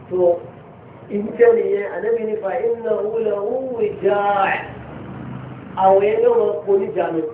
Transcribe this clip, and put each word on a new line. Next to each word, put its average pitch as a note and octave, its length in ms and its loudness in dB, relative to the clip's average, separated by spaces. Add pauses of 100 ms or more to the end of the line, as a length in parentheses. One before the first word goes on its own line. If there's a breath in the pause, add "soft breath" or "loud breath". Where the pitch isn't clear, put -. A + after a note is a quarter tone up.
Tó F3+ 140 -6 (880)
ibi G#3 240 -6
tẹ́ A#3 240 6
nìyẹn, G3+ 380 0
Ànábì A3 320 -2
ní G#3+ 120 -2
fa F#3+ 200 -4
iná A3+ 440 -2
wúlò G#3+ 400 -2
wúwo B3+ 400 -4
ìjà G3+ 380 0 (260)
ẹ̀. - 180 -2 (1120)
Àwọn G3 280 6
yẹn A3 200 2
ló A#3+ 100 4
máa A3 280 2
kó G3 140 -2
níjànú. E3+ 480 0 (120)